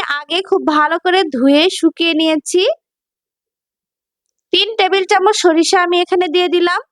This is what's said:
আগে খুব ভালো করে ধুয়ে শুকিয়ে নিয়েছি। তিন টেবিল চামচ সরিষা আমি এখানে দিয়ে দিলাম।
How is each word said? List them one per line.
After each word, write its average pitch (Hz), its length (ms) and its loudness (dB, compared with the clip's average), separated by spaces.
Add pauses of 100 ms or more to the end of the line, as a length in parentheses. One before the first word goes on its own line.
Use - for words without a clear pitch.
(100)
আগে 294 320 -6
খুব 381 240 -2
ভালো 302 320 0
করে 370 260 0
ধুয়ে 277 460 2
শুকিয়ে 330 440 -2
নিয়েছি। 320 480 -2 (1900)
তিন 392 240 0
টেবিল 381 280 0
চামচ 392 320 2
সরিষা 339 460 2
আমি 349 180 0
এখানে 359 280 -2
দিয়ে 359 200 0
দিলাম। 349 320 0 (120)